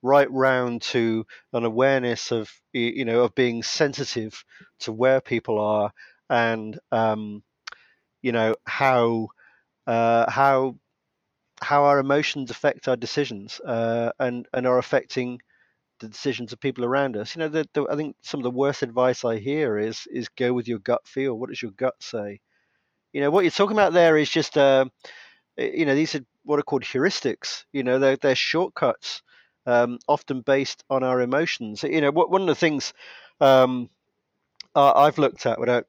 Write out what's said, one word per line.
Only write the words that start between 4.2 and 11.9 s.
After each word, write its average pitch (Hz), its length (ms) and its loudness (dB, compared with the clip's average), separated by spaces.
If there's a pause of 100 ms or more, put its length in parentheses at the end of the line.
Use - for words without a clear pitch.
to 113 120 -8
where 131 280 2
people 113 400 -4
are 107 320 0 (360)
and, 113 500 -2 (120)
um, 107 520 -2 (760)
you 123 120 -2
know, 113 320 2
how, 117 640 0 (580)
uh, 117 440 2
how, 135 460 2 (840)
how 143 240 2
our 143 160 4